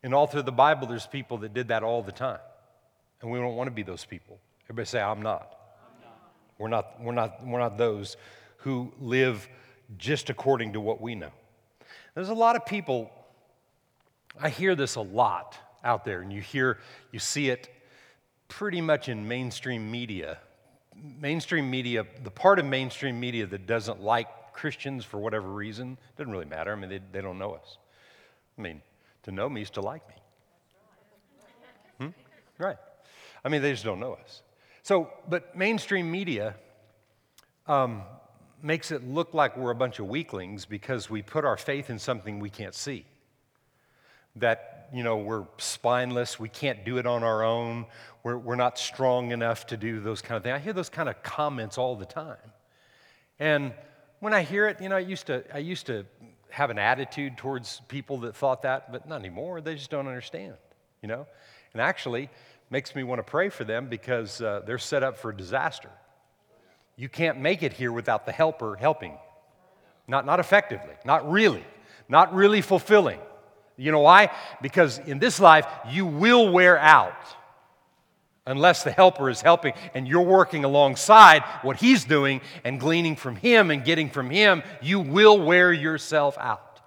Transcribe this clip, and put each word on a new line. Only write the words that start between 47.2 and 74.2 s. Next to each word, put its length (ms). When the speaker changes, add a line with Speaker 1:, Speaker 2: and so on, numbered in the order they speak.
Speaker 1:
our 200
own, 420
we're, 140
we're 180
not 220
strong 540
enough 360
to 100
do 240
those 200
kind 160
of 60
things. 120
I 40
hear 140
those 160
kind 180
of 160
comments 540
all 180
the 100
time. 300
And 340
when 140
I 100
hear 240
it, 140
you 80
know, 80
I 20
used 280
to, 160
I 60
used 260
to 200
have 200
an 100
attitude 580
towards 500
people 340
that 140
thought 280
that, 280
but 160
not 120
anymore. 420
They 140
just 140
don't 180
understand, 480
you 60
know? 180
And 80
actually, 480
makes 260
me 80
wanna 180
pray 280
for 160
them 220
because, 540
uh, 240
they're 140
set 240
up 140
for 140
disaster. 600
You 140
can't 300
make 220
it 120
here 180
without 340
the 60
helper 440
helping. 420
Not, 180
not 140
effectively, 560
not 240
really, 340
not 240
really 280
fulfilling. 580
You 140
know 80
why? 320